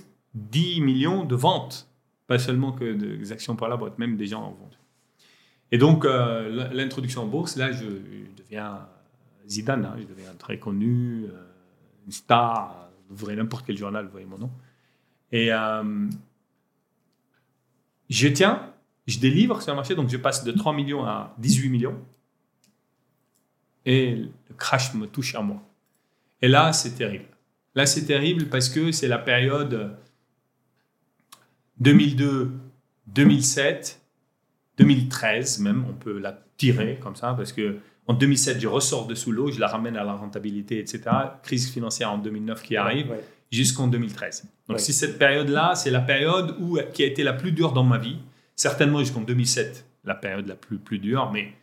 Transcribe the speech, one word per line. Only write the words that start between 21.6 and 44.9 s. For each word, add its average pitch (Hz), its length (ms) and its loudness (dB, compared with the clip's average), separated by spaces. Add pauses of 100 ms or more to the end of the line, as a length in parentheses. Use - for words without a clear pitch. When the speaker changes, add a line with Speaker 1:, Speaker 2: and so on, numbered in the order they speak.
Speaker 1:
millions. 117 300 -2 (1900)
Et 127 300 4
le - 420 -12
crash - 380 0
me 107 100 -4
touche 123 300 -6
à 113 60 -4
moi. - 200 -4 (800)
Et 127 60 4
là, 151 260 8
c'est 127 220 -2
terrible. 101 300 -6 (500)
Là, 135 100 4
c'est 147 200 2
terrible 151 440 2
parce 127 200 0
que 160 220 0
c'est 151 160 -2
la 120 120 0
période 123 760 0 (1800)
deux 131 160 8
mille 143 220 8
deux, 131 360 0 (540)
deux 123 200 4
mille 135 180 6
sept, - 580 -2 (760)
deux 139 80 10
mille 131 220 6
treize 113 520 -2
même, 104 280 0
on 101 60 -8
peut 104 240 -8
la 98 220 -10 (180)
tirer 120 420 2
comme 98 160 -12
ça, 120 180 -4
parce 110 180 -6
que 104 260 -4 (300)
en 120 60 2
deux 131 140 6
mille 139 100 6
sept, 123 240 0
je 110 60 0
ressors 123 400 0
de 117 80 -6
sous - 160 -4
l'eau, 131 200 0
je 117 80 -6
la 107 80 2
ramène 113 300 -4
à 104 60 -4
la 101 100 -4
rentabilité, 101 640 -8
et 104 60 -8
cetera. 127 580 -2
Crise 127 280 -2
financière 113 400 -4
en 104 60 -2
deux 104 120 -6
mille 107 160 -6
neuf 110 160 -8
qui - 120 -6
Speaker 2:
Ouais, 107 40 2
Speaker 1:
arrive, 120 320 0
Speaker 2:
ouais. 110 140 -8 (280)
Speaker 1:
jusqu'en 123 360 2
deux 120 100 2
mille 113 160 -4
treize. - 300 -10 (240)
Donc, 113 100 -4
Speaker 2:
Ouais. 107 40 -2
Speaker 1:
si 131 120 -2